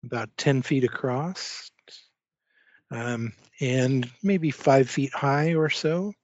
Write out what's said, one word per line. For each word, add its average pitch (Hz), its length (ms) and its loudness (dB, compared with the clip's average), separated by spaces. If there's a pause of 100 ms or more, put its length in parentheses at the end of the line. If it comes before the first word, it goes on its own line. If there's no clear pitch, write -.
about 117 320 -6
ten 135 280 2
feet 135 200 0
across, 131 840 -4 (1200)
um, 117 440 -6 (260)
and 127 500 0 (140)
maybe 190 260 2
five 135 400 4
feet 139 240 -2
high 143 420 2
or 156 140 2
so. 175 440 -2 (100)